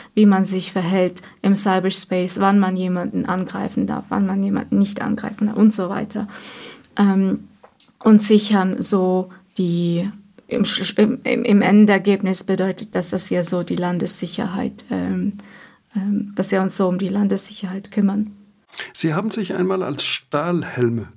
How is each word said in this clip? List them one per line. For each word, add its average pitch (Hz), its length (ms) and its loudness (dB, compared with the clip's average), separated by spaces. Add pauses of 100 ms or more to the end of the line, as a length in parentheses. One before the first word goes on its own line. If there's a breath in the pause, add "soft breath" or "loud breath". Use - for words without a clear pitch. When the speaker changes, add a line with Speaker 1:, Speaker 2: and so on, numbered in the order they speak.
(140 loud breath)
Speaker 1:
wie 214 120 6
man 190 180 6
sich 185 280 -4
verhält 180 500 0 (180 loud breath)
im 202 140 2
Cyberspace, 185 840 0
wann 196 200 4
man 185 180 2
jemanden 180 480 -2
angreifen 190 640 -4
darf, - 240 -6
wann 196 160 0
man 196 160 -2
jemanden 196 360 -2
nicht 202 220 0
angreifen - 480 -4
darf 214 80 -6
und 214 180 4
so 180 140 -4
weiter. 208 400 -6 (680 loud breath)
Ähm, 190 520 2 (560)
und 214 180 8
sichern 208 600 2
so 185 480 2 (280 loud breath)
die, 175 520 0 (380)
im - 160 -2
Sch-, - 340 -2
im, 214 260 2
im, - 200 0
im 202 180 4
Endergebnis 196 840 4
bedeutet 190 500 -4
das, 180 160 -4
dass 196 200 -4
wir 180 140 0
so 175 180 -2
die 175 140 -4
Landessicherheit, 180 1120 -4
ähm, 185 440 -4 (600 loud breath)
ähm, 202 400 -2
dass 196 140 -2
wir 190 120 0
uns 190 140 -2
so 190 120 2
um 180 100 -2
die 180 100 -4
Landessicherheit 196 840 -2
kümmern. 202 460 -2 (580 loud breath)
Speaker 2:
Sie 160 200 -2
haben 202 160 -4
sich 196 240 -6
einmal 185 280 -2
als 135 220 -4
Stahlhelm 123 1120 -2